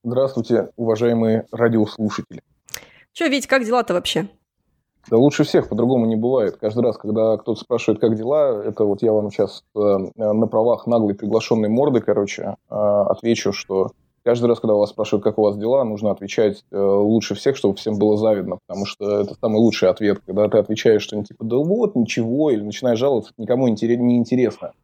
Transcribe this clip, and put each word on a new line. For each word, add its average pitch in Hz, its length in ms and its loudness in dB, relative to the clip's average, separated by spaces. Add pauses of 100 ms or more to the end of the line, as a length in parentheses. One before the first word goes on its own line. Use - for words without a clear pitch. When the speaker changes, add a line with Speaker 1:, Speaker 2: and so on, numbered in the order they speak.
Speaker 1:
Здравствуйте, 120 720 0
уважаемые 113 760 0
радиослушатели. 113 880 0 (720)
Speaker 2:
Чё, 330 160 -2
Вить, 262 180 0
как 269 180 2
дела-то 226 300 0
вообще? 175 340 -2 (840)
Speaker 1:
Да 113 60 4
лучше 143 280 4
всех, - 260 0
по-другому 117 340 0
не 113 120 0
бывает. 113 420 0
Каждый 113 240 -2
раз, 117 160 0
когда 107 400 0
кто-то 110 200 -6
спрашивает, 110 400 -2
как 113 160 2
дела, 120 480 -2
это 107 220 -2
вот 101 180 0
я 113 100 2
вам 104 180 0
щас, - 340 -4 (100)
э, 107 40 -4 (380)
на 110 300 0
правах 113 400 0
наглой 110 280 2
приглашённой 107 560 0
морды, 127 300 2
короче, 101 560 -4 (120)
э, - 60 -12
отвечу, 104 800 0
что - 380 -4 (300)
каждый 120 240 0
раз, 117 140 2
когда 110 140 2
вас 104 160 2
спрашивают, 104 340 -4
как 107 140 0
у 110 40 2
вас 104 140 2
дела, 120 280 0
нужно 107 260 -4
отвечать, 101 600 -2
э, 101 80 -6
лучше 101 560 2
всех, 139 220 -2
чтобы 98 200 0
всем 107 220 -6
было 104 200 2
завидно, 98 480 0
потому 98 180 -8
что 104 380 -4
это 101 180 -6
самый 110 160 -2
лучший 110 320 4
ответ. 101 380 0
Когда 101 220 0
ты 110 100 4
отвечаешь 104 440 2
что-нибудь 104 260 -8
типа - 160 -16
«да 113 120 -2
вот, 190 400 0
ничего», 123 540 0
или 107 100 0
начинаешь 110 380 -2
жаловаться, 127 340 0
это - 100 -20
никому 123 280 2
интере-, 113 260 0
не 120 220 2
интересно. 117 540 -2 (120)